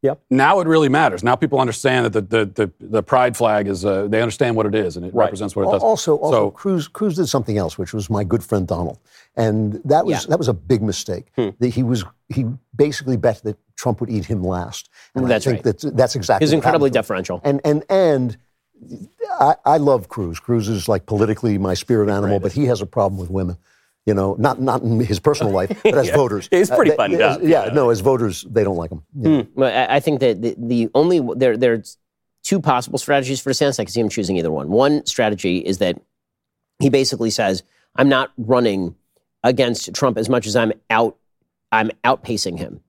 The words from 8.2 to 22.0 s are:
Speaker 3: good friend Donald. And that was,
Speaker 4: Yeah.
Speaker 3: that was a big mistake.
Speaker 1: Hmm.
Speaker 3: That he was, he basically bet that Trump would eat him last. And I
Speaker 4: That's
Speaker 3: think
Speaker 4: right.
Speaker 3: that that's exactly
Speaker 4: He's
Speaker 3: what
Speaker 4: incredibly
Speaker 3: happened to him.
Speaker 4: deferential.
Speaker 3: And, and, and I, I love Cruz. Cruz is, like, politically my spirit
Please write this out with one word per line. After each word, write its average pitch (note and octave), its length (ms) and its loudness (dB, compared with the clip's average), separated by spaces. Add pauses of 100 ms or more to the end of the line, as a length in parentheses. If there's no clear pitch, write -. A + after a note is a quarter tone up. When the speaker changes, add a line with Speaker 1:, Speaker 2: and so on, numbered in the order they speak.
Speaker 3:
good A2 180 -2
friend F#2+ 240 -2
Donald. E2+ 320 -6 (380)
And G#2+ 380 0 (100)
that - 200 2
was, D#3 200 -2
Speaker 4:
Yeah. - 60 -16
Speaker 3:
that D#3+ 60 0
was E3 120 -2
a - 40 0
big G#2 280 0
mistake. G2 460 -6 (100)
Speaker 1:
Hmm. A2 220 -2
Speaker 3:
That B2 100 0
he B2 140 -2
was, A#2 200 -2 (240)
he C3+ 160 -4 (320)
basically C3+ 400 0
bet A2+ 280 -2
that G#2+ 140 -6 (200)
Trump - 240 -2
would A#2 80 -6
eat G#2+ 160 -2
him G2 180 -4
last. F2+ 460 -6 (260)
And C3 100 -2
I B2 40 -2
Speaker 4:
That's A2+ 160 2
Speaker 3:
think B2 180 -2
Speaker 4:
right. A2 160 0
Speaker 3:
that - 160 -6
that's B2+ 220 2
exactly G#2+ 300 0
Speaker 4:
He's C#3 40 4
Speaker 3:
what D#3+ 60 4
Speaker 4:
incredibly C#3+ 320 2
Speaker 3:
happened B2 60 -6
to A#2+ 40 2
him. A2 40 -4
Speaker 4:
deferential. F#2 420 -6
Speaker 3:
And, C#3 180 0
and, D3+ 260 0
and D3 480 0 (1000)
I, D3+ 240 4
I D3+ 140 4
love C#3 320 2
Cruz. E2+ 280 -6
Cruz A2+ 300 -2
is, G#2 220 -4
like, G2 160 0
politically G#2+ 520 0
my F#2+ 180 0
spirit G#2 340 0